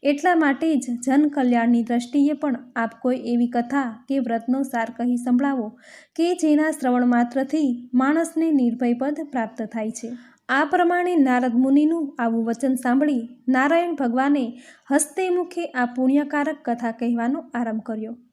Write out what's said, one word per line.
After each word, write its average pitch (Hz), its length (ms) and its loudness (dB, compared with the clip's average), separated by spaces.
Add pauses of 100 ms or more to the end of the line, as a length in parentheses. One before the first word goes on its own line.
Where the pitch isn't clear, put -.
એટલા 294 320 2
માટે 311 400 2
જ 240 100 -2 (200)
જનકલ્યાણની 247 760 2
દ્રષ્ટિએ 240 500 0
પણ 285 420 -4
આપ 226 160 -2 (100)
કોઈ 254 160 0
એવી 240 300 0
કથા 240 640 -4
કે 277 100 0
વ્રતનો 240 440 -2
સાર 233 340 -4
કહી 247 200 0
સંભળાવો 247 520 0 (460)
કે 339 180 0
જેના 311 380 2
શ્રવણ 247 340 0
માત્રથી 247 880 0
માણસને 320 580 2
નિર્ભયપદ 247 680 0 (140)
પ્રાપ્ત 233 300 -6
થાય 220 300 -6
છે. 233 260 -12 (320)
આ 277 160 2
પ્રમાણે 349 500 2
નારદ 254 400 2
મુનિનું 285 640 2
આવું 233 260 0
વચન 247 300 -2
સાંભળી 254 540 0 (200)
નારાયણ 311 460 2
ભગવાને 262 640 0 (320)
હસ્તે 311 380 0
મુખે 349 360 -2
આ 254 200 -2
પુણ્યકારક 285 800 0
કથા 233 260 -4
કહેવાનો 240 520 -2 (100)
આરંભ 226 280 -4
કર્યો. 220 300 -8 (220)